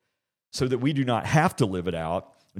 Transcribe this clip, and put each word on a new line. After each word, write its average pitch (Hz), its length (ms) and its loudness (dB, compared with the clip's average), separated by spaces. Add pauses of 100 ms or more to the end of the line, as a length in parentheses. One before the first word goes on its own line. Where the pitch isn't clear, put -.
(500)
so - 160 -2
that 127 120 0
we 139 140 0
do 139 120 0
not 120 220 0
have 160 280 4
to 135 100 0
live 92 220 -2
it 87 80 -2
out. 82 400 -4 (240)